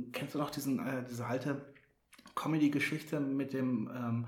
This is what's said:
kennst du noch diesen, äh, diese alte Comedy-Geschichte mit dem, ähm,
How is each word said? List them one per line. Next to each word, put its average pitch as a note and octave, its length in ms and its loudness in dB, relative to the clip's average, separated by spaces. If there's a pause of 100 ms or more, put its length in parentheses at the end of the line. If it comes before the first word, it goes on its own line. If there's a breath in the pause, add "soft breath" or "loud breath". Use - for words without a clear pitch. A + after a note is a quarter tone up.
(140)
kennst C#3+ 200 -6
du D3 60 0
noch C#3+ 100 0
diesen, C3+ 300 0
äh, B2+ 300 -2
diese A#2+ 160 -4
alte C3 360 0 (760)
Comedy-Geschichte D3 840 2
mit C3+ 320 0
dem, B2+ 420 2
ähm, A#2 320 0